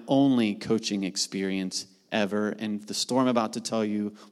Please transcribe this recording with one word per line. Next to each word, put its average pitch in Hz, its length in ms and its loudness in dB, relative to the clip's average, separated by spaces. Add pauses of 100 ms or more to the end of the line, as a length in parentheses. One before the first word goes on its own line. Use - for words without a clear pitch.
only 131 480 4
coaching 104 480 0
experience 95 840 -4 (240)
ever. 104 380 0
And 104 340 -6
the 104 120 -10
story - 260 0
I'm 131 80 4
about 117 240 2
to 120 80 -6
tell 113 240 -2
you 104 300 -2 (180)